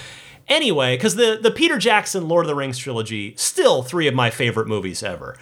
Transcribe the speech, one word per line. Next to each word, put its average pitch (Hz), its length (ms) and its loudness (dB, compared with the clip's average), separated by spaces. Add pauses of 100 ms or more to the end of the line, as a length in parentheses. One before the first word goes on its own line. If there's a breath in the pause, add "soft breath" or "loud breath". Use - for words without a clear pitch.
(480 loud breath)
Anyway, 170 500 2
'cause 214 180 0
the, 220 260 2
the 226 80 4
Peter 311 280 2
Jackson 202 500 0
Lord 170 180 4
of - 20 -6
the 147 80 0
Rings 135 220 -4
trilogy, 110 580 -6
still 220 460 2
three 156 260 0
of 131 60 2
my 123 160 2
favorite 113 380 -2
movies 95 340 -4
ever. 85 400 -10